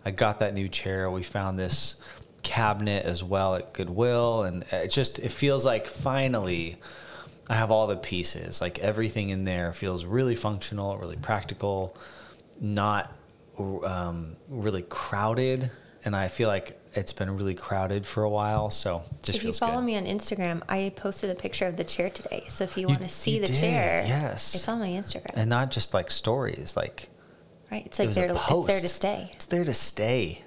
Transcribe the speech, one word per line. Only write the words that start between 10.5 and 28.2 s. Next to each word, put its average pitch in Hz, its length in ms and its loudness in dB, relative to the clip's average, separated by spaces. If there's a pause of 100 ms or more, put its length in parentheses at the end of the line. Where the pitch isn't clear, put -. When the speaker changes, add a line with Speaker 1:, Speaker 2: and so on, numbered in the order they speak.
Speaker 1:
really 85 180 -8
practical, 98 800 -2 (640)
not, 104 500 2 (480)
um, 90 800 -4 (120)
really 104 340 -2
crowded. 123 880 0 (340)
And 104 100 0
I 95 140 2
feel 113 200 2
like - 320 -2 (140)
it's 95 180 -2
been 98 240 -2
really 95 180 0
crowded 98 520 0
for - 160 0
a 107 80 4
while, 107 400 2
so 87 320 0 (200)
just 98 160 0
Speaker 2:
If 220 60 -2
you 226 40 0
Speaker 1:
feels 214 100 0
Speaker 2:
follow 240 220 2
Speaker 1:
good. 247 40 0
Speaker 2:
me 226 120 0
on 185 100 -2
Instagram, 190 600 -2
I 196 300 0
posted 202 320 -4
a 185 60 -2
picture - 320 -2
of 170 100 -2
the 175 80 -2
chair 180 240 0
today. - 400 -8
So - 160 -2
if 180 120 -6
you 185 60 -2
Speaker 1:
You, 139 120 4
Speaker 2:
wanna 180 140 -2
see - 240 0
Speaker 1:
you 226 80 2
Speaker 2:
the 196 80 2
Speaker 1:
did, 127 80 2
Speaker 2:
chair, 165 500 4
Speaker 1:
yes. 131 480 0
Speaker 2:
it's 175 120 -2
on 233 120 -2
my 202 100 0
Instagram. - 460 -4
Speaker 1:
And 113 160 2
not 127 200 2
just, - 220 0
like, 90 180 2
stories, - 640 0
like, - 360 -4 (600)
Speaker 2:
Right, 214 140 -8
it's, - 160 -6
Speaker 1:
it - 40 6
Speaker 2:
like, - 40 4
Speaker 1:
was 202 80 2
Speaker 2:
there 180 80 4